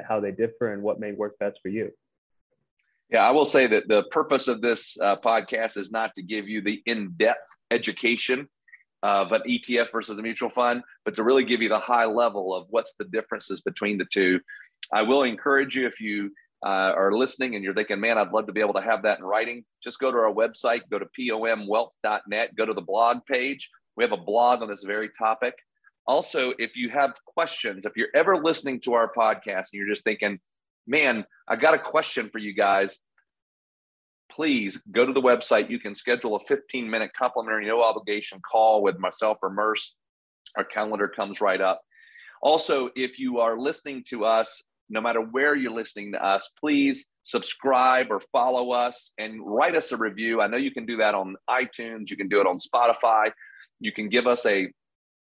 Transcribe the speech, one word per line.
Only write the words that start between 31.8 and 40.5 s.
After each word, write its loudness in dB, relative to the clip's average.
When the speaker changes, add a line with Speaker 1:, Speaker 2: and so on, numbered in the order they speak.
Speaker 2:
for -10
you -8
guys," 2
please -2
go 4
to 0
the 2
website. 4
You -4
can -10
schedule -2
a -2
fifteen -4
minute -2
complimentary, -2
no 2
obligation -2
call 4
with 2
myself -2
or -2
Merce. -2